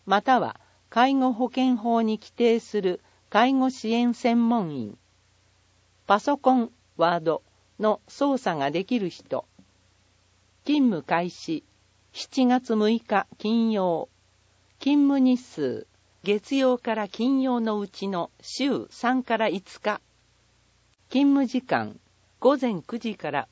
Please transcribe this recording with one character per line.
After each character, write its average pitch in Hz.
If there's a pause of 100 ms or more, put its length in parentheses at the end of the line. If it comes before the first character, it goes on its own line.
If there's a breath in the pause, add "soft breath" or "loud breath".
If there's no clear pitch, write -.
ま 196
た 254
は 123 (300 soft breath)
介 262
護 262
保 233
険 254
法 233
に 220
規 -
定 233
す 208
る 185 (300 soft breath)
介 240
護 262
支 226
援 240
専 233
門 208
員。 117 (1080)
パ 202
ソ 285
コ 262
ン、 233 (260)
ワ 170
ー -
ド 160 (360)
の 208
操 277
作 170
が 139
で 175
き 247
る 185
人。 - (1200)
勤 285
務 165
開 175
始、 - (500)
七 -
月 247
六 214
日 - (100)
金 226
曜。 185 (680)
勤 285
務 277
日 254
数、 123 (380)
月 208
曜 254
か 226
ら 214
金 262
曜 254
の 220
う 202
ち -
の 180 (100)
週 240
三 254
か 240
ら 214
五 185
日。 208 (1080)
勤 277
務 277
時 247
間、 107 (420)
午 269
前 226
九 -
時 220
か 156
ら 143